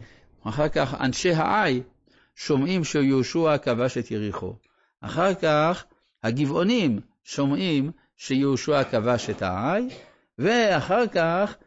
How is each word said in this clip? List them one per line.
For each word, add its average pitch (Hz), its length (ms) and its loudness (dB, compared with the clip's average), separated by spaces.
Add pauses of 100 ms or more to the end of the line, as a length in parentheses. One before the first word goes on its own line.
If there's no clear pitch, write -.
(440)
אחר 139 240 0
כך 139 320 -2
אנשי 135 320 0
העי 160 500 2 (520)
שומעים 156 500 0
שיהושע 143 760 2
כבש 123 400 -2
את 117 120 -6
יריחו. 104 460 -6 (440)
אחר 160 340 0
כך 156 500 0 (380)
הגבעונים 147 800 2 (240)
שומעים 143 680 0 (260)
שיהושע 139 680 0
כבש 117 460 0
את 101 120 -6
העי, 131 460 -2 (500)
ואחר 202 680 2
כך 180 480 0 (120)